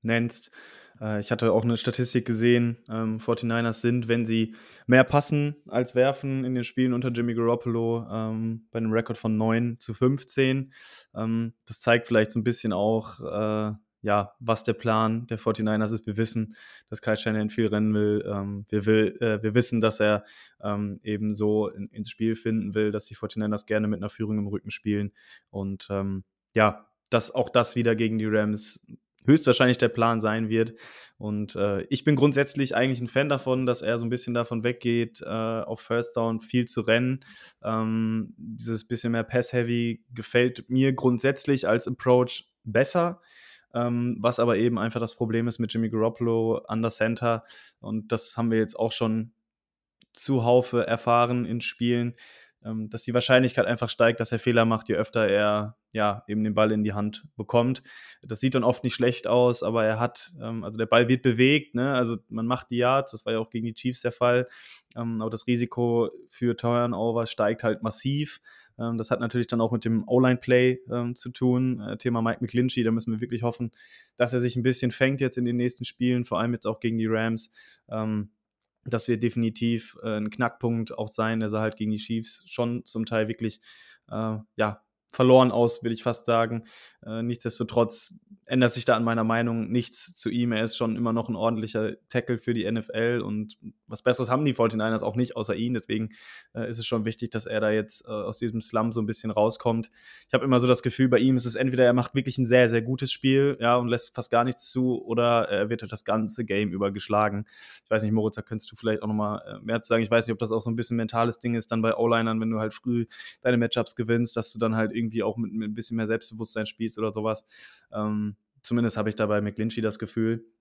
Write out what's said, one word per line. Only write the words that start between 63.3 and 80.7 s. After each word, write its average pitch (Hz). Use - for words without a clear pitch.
ja 113
auch 110
gegen 113
die 113
Chiefs 127
der 120
Fall. 123
Ähm, 117
aber 110
das 117
Risiko 117
für 120
Turnover 117
steigt 107
halt 110
massiv. 139
Ähm, 117
das 110
hat -
natürlich 120
dann 117
auch 113
mit 113
dem 113
O-Line-Play, 127
ähm, 120
zu 123
tun. 127
Äh, 104
Thema 117
Mike 113
McGlinchey, 123
da 113
müssen 113
wir 110
wirklich 120
hoffen, 117
dass 123
er 123
sich 123
ein 123
bisschen 127
fängt 135
jetzt 131
in 123
den 120
nächsten 120
Spielen, 123
vor 95
allem 120
jetzt -
auch 107
gegen 113
die 113
Rams. 110
Ähm, 110
das 117
wird 113
definitiv, 117
äh, 110
ein 107
Knackpunkt 117